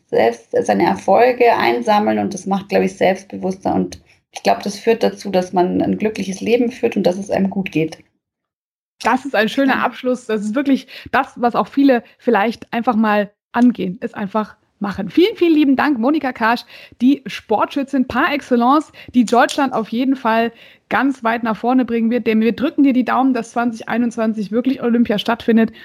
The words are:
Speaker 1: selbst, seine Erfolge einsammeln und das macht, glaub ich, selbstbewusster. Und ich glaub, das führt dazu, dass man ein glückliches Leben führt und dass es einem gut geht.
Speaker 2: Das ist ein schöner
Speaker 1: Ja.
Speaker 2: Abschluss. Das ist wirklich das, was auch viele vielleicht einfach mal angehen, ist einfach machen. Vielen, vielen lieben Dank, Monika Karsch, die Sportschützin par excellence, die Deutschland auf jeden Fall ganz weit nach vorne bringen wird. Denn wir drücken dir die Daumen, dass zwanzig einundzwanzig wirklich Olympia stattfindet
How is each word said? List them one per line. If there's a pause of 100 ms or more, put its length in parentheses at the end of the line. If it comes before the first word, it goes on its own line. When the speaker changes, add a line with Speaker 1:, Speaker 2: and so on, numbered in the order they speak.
Speaker 1:
selbst,
seine
Erfolge
einsammeln
und
das
macht,
glaub
ich,
selbstbewusster.
Und (300)
ich
glaub,
das
führt
dazu,
dass
man
ein
glückliches
Leben
führt
und
dass
es
einem
gut
geht. (1040)
Speaker 2:
Das
ist
ein
schöner
Speaker 1:
Ja.
Speaker 2:
Abschluss.
Das
ist
wirklich (260)
das,
was
auch
viele (160)
vielleicht
einfach
mal (220)
angehen,
ist
einfach (240)
machen.
Vielen,
vielen
lieben
Dank,
Monika
Karsch, (340)
die
Sportschützin
par
excellence, (240)
die
Deutschland
auf
jeden
Fall (380)
ganz
weit
nach
vorne
bringen
wird.
Denn
wir
drücken
dir
die
Daumen,
dass
zwanzig
einundzwanzig
wirklich
Olympia
stattfindet (140)